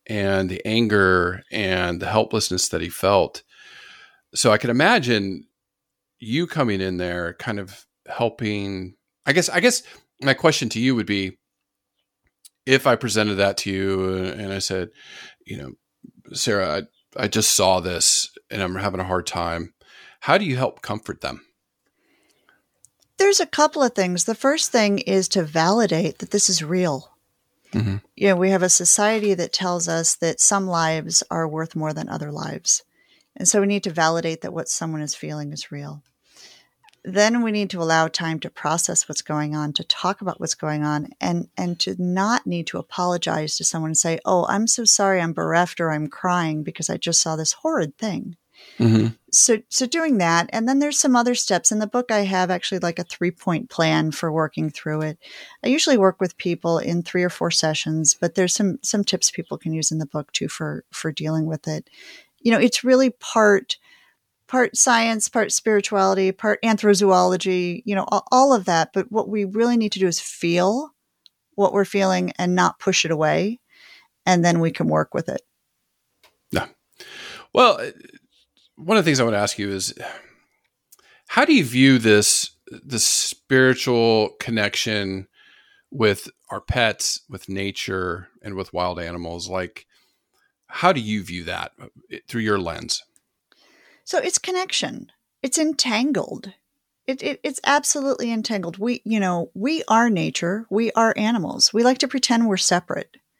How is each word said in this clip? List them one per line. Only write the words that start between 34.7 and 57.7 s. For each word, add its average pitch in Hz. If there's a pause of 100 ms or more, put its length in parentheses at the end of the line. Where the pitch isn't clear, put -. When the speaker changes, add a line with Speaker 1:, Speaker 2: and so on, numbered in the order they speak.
Speaker 2:
is 147
feeling 151
is -
real. 147 (1040)
Then 208
we 226
need 208
to 175
allow 160
time 160
to -
process -
what's -
going 151
on, 151
to 170
talk -
about 185
what's 160
going 151
on, 151 (100)
and, 175
and 175
to 185
not 190
need 170
to 175
apologize 165
to -
someone 160
and 160
say, 165
"Oh, 180
I'm 214
so 233
sorry, 196
I'm 165
bereft 170
or 165
I'm 151
crying 165
because -
I 170
just 165
saw 160
this 156
horrid 254
thing." 175 (420)
Speaker 1:
Mm-hmm. 113 (220)
Speaker 2:
So, - (100)
so -
doing 311
that, 170
and 226
then 269
there's 285
some 262
other 240
steps. -
In 214
the 214
book, 247
I 214
have 185
actually, 180
like, 170
a 175
three-point -
plan 160
for 156
working 156
through 156
it. 156 (440)
I -
usually 277
work 190
with 185
people 170
in 170
three 180
or 180
four 170
sessions, 160